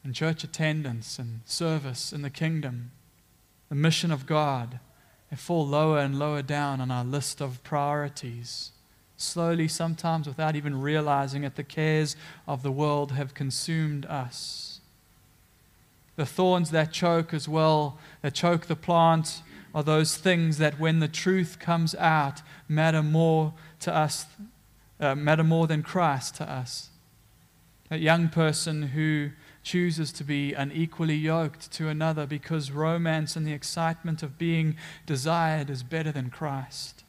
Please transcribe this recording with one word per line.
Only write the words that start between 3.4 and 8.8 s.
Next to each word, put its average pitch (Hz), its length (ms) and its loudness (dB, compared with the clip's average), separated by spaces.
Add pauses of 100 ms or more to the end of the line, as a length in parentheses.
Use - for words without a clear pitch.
the 143 80 -4
mission 160 340 4
of 135 160 -2
God, 131 540 0 (500)
they 143 60 -10
fall 170 280 0
lower 147 360 4
and 139 180 0
lower 147 240 -2
down 143 380 -2
on 127 100 -2
our 123 140 -2
list 135 360 -4
of 127 220 -6
priorities. 143 1080 -4 (440)